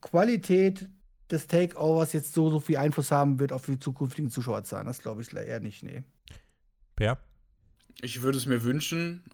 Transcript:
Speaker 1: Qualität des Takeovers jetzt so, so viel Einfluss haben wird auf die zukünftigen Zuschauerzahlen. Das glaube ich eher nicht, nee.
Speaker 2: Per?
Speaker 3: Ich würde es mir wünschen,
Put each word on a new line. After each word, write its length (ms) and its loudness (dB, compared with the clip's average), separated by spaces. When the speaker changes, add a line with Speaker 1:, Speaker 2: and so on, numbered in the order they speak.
Speaker 1:
Qualität 880 2
des 160 -2
Takeovers 680 2
jetzt 220 -4
so, 160 6
so 100 2
viel 160 0
Einfluss 340 0
haben 280 4
wird 140 0
auf 140 -6
die 120 -2
zukünftigen 520 -4
Zuschauerzahlen. 560 -6
Das 160 -8
glaube 200 -8
ich 100 -14
eher 280 -8
nicht, 220 -12
nee. 200 -12
Speaker 2:
Per? 220 0
Speaker 3:
Ich 200 -6
würde 160 2
es 80 -4
mir 180 0
wünschen, 580 -2